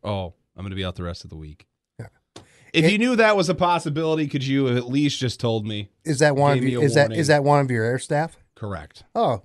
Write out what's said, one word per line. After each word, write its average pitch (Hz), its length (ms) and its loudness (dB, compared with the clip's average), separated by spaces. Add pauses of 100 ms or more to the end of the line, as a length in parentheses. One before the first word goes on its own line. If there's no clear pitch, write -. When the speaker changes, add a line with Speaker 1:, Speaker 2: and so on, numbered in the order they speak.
Speaker 1:
"Oh, 95 320 -6 (220)
I'm 92 80 -12
gonna 98 100 -10
be 95 100 -4
out 90 120 -6
the 90 60 -8
rest 85 220 -8
of 87 60 -18
the 85 60 -16
week." 78 300 -18 (320)
Speaker 2:
Yeah. 110 80 -14 (680)
Speaker 1:
If 156 120 2
Speaker 2:
It 185 80 4
Speaker 1:
you 208 60 2
knew 247 180 2
that 214 200 6
was 180 140 0
a 170 40 0
possibility, 160 720 -2
could 139 180 -4
you 135 220 2
have 120 100 2
at 123 120 -4
least 139 320 0
just 123 200 -4
told 113 260 -2
me? 104 240 -8 (140)
Speaker 2:
Is 147 160 -2
that 147 160 4
one 143 180 4
Speaker 1:
Gave 127 80 0
Speaker 2:
of - 40 0
Speaker 1:
me 127 60 0
Speaker 2:
you, 120 80 -2
Speaker 1:
a 113 40 4
Speaker 2:
is 117 100 4
that, 143 140 6
Speaker 1:
warning. 110 100 -6
Speaker 2:
is 151 100 0
that 147 160 4
one 143 160 6
of 131 100 0
your 113 140 0
air 120 140 -2
staff? 151 380 -4 (180)
Speaker 1:
Correct. 92 500 -12 (100)
Speaker 2:
Oh, 156 300 0